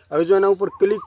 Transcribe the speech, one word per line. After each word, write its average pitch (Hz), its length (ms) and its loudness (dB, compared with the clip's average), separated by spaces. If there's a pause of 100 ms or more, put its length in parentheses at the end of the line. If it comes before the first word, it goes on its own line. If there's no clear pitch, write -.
(120)
હવે 156 140 -2
જો 185 100 2
એના 196 120 2
ઉપર 196 220 -2
ક્લિક 202 380 -2